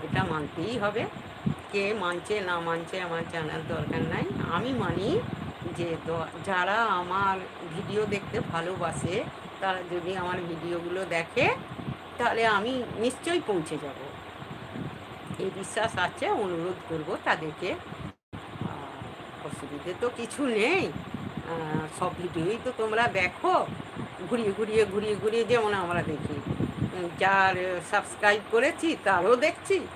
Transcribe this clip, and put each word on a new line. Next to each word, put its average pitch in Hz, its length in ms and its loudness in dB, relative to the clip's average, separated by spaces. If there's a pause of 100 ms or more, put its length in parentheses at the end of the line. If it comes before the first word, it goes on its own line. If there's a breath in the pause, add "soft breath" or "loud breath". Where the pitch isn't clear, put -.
এটা 160 200 2
মানতেই 165 540 -2
হবে। 208 280 0 (640)
কে 202 220 2
মানছে 180 480 0
না 180 180 0
মানছে 165 420 -2
আমার 165 300 -2
জানার 160 360 -4
দরকার 160 340 0
নাই। 180 220 0 (280)
আমি 214 220 0
মানি 208 460 2 (580)
যে 170 180 -2 (120)
দ-, 165 200 -2 (180)
যারা 190 380 4
আমার 190 540 2 (380)
ভিডিও 208 300 0
দেখতে 202 340 -2
ভালোবাসে, 170 840 -2 (360)
তারা 190 200 2 (120)
যদি 180 260 -2
আমার 180 200 0
ভিডিওগুলো 175 680 -2
দেখে, 175 500 2 (640)
তাহলে 226 300 4
আমি 226 360 2 (160)
নিশ্চয়ই 294 480 0
পৌঁছে 160 300 0
যাব। 139 200 -6 (1400)
এই 185 160 0
বিশ্বাস 208 420 -2
আছে, 185 320 0
অনুরোধ 185 500 0 (100)
করব 160 340 -2
তাদেরকে। 175 520 0 (580)
আর - 1120 -8
অসুবিধে 147 540 -6
তো 240 160 4
কিছু 240 280 -2
নেই। 247 420 4
আহ, 160 1000 -4 (120)
সব 180 120 0 (100)
ভিডিওই 175 420 0
তো 254 140 -2
তোমরা 220 300 4
দেখো, 208 580 2 (640)
ঘুরিয়ে 226 280 2
ঘুরিয়ে, 214 280 4
ঘুরিয়ে 208 300 0
ঘুরিয়ে 214 280 2
যেমন 214 300 4
আমরা 175 300 2
দেখি। - 380 -2 (400)
উম, 180 280 -2 (100)
যার 185 600 4 (100)
সাবস্ক্রাইব 208 500 4 (100)
করেছি 285 520 4
তারও 196 320 8
দেখছি 330 440 2 (160)